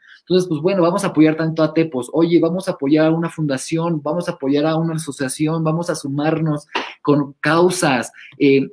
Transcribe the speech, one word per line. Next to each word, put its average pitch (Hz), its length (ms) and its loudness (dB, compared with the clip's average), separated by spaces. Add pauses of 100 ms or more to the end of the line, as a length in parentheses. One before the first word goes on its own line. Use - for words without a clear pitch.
(200)
Entonces, 180 300 0
pues, 151 100 -2
bueno, 185 220 0
vamos 175 200 2
a 196 40 -2
apoyar 156 280 4
tanto 160 280 -2
a 156 100 0
Tepos. 160 400 -2
Oye, 170 280 2
vamos 170 280 -2
a 180 40 -4
apoyar 151 340 2
a 160 40 4
una 165 200 0
fundación, 160 720 -4
vamos 160 260 -4
a 170 40 -6
apoyar 143 340 0
a 160 100 0
una 165 200 -2
asociación, 156 680 -4
vamos 165 240 -2
a 165 60 -2
sumarnos 151 720 -2 (340)
con 143 400 0
causas. 156 720 2 (260)
Eh, 135 340 4